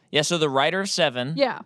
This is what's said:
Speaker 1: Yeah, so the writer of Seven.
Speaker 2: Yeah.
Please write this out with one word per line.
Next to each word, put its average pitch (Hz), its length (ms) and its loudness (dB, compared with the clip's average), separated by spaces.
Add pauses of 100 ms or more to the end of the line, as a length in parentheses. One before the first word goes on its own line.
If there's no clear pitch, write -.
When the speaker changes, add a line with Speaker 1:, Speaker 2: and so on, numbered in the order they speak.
(100)
Speaker 1:
Yeah, 151 120 2
so 170 160 -2
the 156 100 2
writer 147 320 2
of 196 80 -4
Seven. 135 480 0
Speaker 2:
Yeah. 262 280 -2